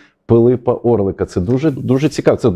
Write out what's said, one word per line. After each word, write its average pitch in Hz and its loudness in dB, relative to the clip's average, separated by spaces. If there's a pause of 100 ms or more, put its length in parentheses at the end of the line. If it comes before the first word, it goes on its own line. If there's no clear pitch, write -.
(260)
Пилипа 120 2
Орлика. 98 0
Це - -6
дуже, 131 0
дуже 131 -2
цікаво. - 0
Це 190 0